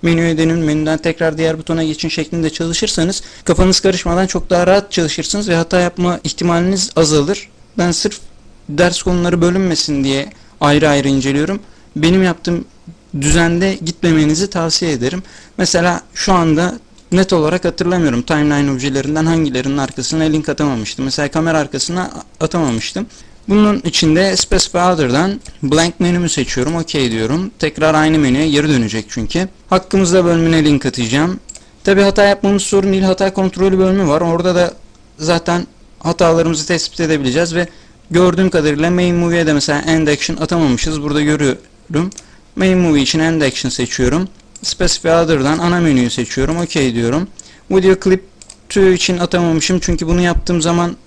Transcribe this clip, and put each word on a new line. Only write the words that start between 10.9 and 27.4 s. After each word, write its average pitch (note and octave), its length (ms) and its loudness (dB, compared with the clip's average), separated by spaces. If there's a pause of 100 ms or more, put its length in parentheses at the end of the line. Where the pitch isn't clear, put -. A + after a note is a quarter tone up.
inceliyorum. C#3 520 0 (360)
Benim E3+ 260 4
yaptığım F3 420 -2 (560)
düzende E3+ 640 2
gitmemenizi D#3+ 680 0
tavsiye E3 420 -2
ederim. C#3 300 -4 (360)
Mesela F3 420 0 (140)
şu - 180 -2
anda F3 460 2 (340)
net F#3 200 2
olarak E3 320 0
hatırlamıyorum E3 580 0
timeline D3 480 0
objelerinden C#3 560 -2
hangilerinin C#3 520 0
arkasına C#3 460 -4
link D#3 240 -2
atamamıştım. C3+ 560 -4
Mesela C#3 240 -4
kamera D#3+ 300 0
arkasına D#3+ 520 -4 (300)
atamamıştım. D#3+ 680 -4 (420)
Bunun G#3 320 2
için D#3+ 360 0
de F#3 200 2
Specify - 420 -2
Other'dan F3 640 0 (220)
blank D#3 380 0
menümü F3 280 0
seçiyorum. C3+ 480 -2
Okey D3 340 -2
diyorum. B2+ 480 -2